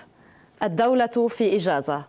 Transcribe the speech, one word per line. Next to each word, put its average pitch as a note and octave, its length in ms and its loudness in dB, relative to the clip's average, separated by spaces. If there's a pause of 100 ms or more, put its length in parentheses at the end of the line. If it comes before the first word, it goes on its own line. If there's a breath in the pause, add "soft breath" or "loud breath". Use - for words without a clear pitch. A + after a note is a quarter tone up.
(640 soft breath)
الدولة A#3 680 0
في A3 280 0
إجازة. D3 520 -2